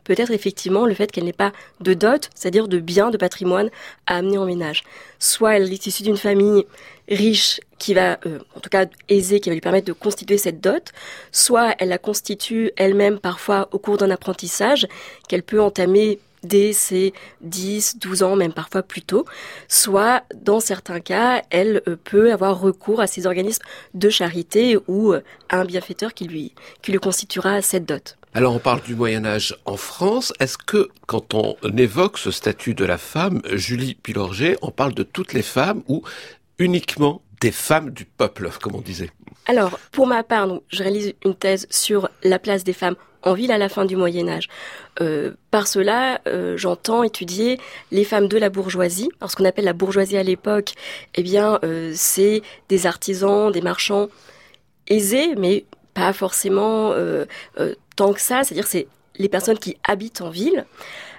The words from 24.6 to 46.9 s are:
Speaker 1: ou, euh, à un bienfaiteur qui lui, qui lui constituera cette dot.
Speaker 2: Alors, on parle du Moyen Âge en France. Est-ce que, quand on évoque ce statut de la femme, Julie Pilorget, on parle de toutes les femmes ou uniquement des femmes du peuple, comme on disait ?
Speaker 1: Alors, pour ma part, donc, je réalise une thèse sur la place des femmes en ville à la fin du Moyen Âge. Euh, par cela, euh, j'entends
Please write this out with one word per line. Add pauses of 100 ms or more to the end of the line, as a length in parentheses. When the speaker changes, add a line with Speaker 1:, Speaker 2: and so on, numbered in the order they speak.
Speaker 1:
ou,
euh, (280)
à
un
bienfaiteur
qui
lui, (260)
qui
lui
constituera
cette
dot. (160)
Speaker 2:
Alors,
on
parle
du
Moyen
Âge (100)
en
France.
Est-ce
que, (160)
quand
on (220)
évoque
ce
statut
de
la
femme,
Julie
Pilorget,
on
parle
de
toutes
les
femmes
ou (560)
uniquement (180)
des
femmes
du
peuple, (100)
comme
on
disait ? (340)
Speaker 1:
Alors, (120)
pour
ma
part,
donc,
je
réalise (100)
une
thèse
sur (140)
la
place
des
femmes (280)
en
ville
à
la
fin
du
Moyen
Âge. (500)
Euh, (180)
par
cela,
euh,
j'entends